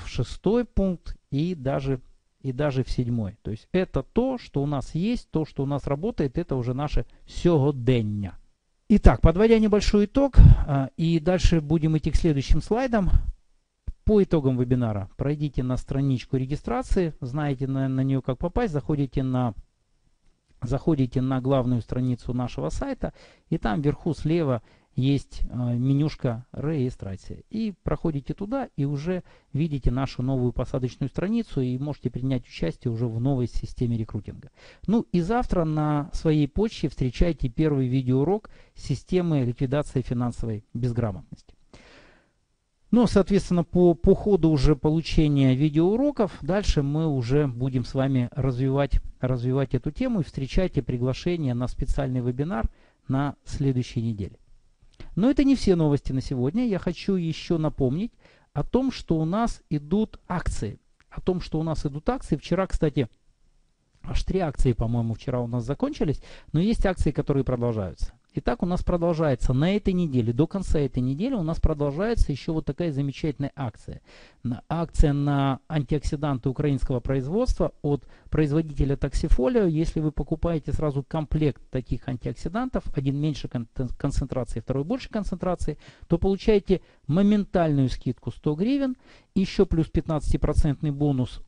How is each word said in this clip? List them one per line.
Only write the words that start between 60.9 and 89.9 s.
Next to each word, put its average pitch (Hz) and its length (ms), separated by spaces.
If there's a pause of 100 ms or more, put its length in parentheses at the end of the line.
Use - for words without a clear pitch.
О - 100
том, 180 220
что - 180
у 160 40
нас 160 220
идут 147 220
акции. 240 300
Вчера, 185 280
кстати, 147 440 (960)
аж - 200
три 180 160
акции, 135 320
по-моему, 117 440
вчера 123 260
у 120 60
нас 120 180
закончились, 180 560 (320)
но 151 80
есть 220 240
акции, 180 260
которые 139 320
продолжаются. 117 720 (240)
Итак, 240 260
у - 20
нас 175 180
продолжается 165 720
на 175 240
этой 196 160
неделе, 127 400
до 139 120
конца 185 320
этой 135 220
недели 147 360
у 190 60
нас 160 200
продолжается 156 720
ещё - 180
вот 156 140
такая 165 260
замечательная 139 640
акция. - 460 (420)
На, 117 240
акция 160 460
на 139 560
антиоксиданты 143 800
украинского 135 500
производства 151 720 (100)
от 143 220 (260)
производителя 147 680
Taxifolio. 220 720
Если 160 320
вы 151 100
покупаете 156 600
сразу 143 280
комплект 151 680
таких - 400
антиоксидантов, 180 760 (140)
один 139 180
меньше 147 320
кон-, 117 220 (280)
концентрации, 131 600
второй 135 240
больше 240 240
концентрации, 180 720 (320)
то 170 80
получаете 196 640 (260)
моментальную 175 800
скидку - 440
сто - 220
гривен, 254 440 (360)
ещё 190 320
плюс 160 220
пятнадцатипроцентный 151 1040